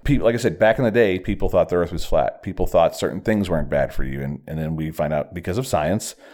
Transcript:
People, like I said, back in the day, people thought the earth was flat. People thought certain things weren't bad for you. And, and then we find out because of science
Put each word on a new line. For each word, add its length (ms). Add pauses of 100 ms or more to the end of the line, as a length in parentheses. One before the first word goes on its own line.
People, 220
like 100
I 40
said, 200
back 180
in 60
the 80
day, 280
people 300
thought 200
the 80
earth 140
was 140
flat. 380
People 240
thought 280
certain 260
things 280
weren't 200
bad 240
for 100
you. 180
And, 260
and 120
then 160
we 160
find 220
out 200
because 240
of 80
science 500 (180)